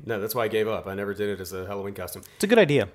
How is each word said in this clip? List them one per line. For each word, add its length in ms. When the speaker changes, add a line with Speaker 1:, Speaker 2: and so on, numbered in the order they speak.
Speaker 1:
No, 160
that's 120
why 120
I 20
gave 220
up. 180
I 60
never 200
did 140
it 140
as 100
a 140
Halloween 280
costume. 280
Speaker 2:
It's 100
a 20
good 100
idea. 380